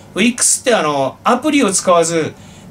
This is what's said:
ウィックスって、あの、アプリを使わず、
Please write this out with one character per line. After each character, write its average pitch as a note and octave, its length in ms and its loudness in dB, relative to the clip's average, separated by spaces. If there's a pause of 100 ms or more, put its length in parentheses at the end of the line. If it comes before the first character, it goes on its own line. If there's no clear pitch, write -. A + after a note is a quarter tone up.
(140)
ウ - 80 0
ィ A#3 120 2
ッ - 20 -20
ク - 80 -4
ス - 180 -2
っ - 20 -8
て、 A#3+ 100 2
あ F#3 80 2
の、 C#3+ 400 -2
ア A#3+ 140 2
プ D4 160 -2
リ C#4+ 100 2
を G3 80 2
使 F#3 200 0
わ E3+ 120 4
ず、 E3 320 -4 (360)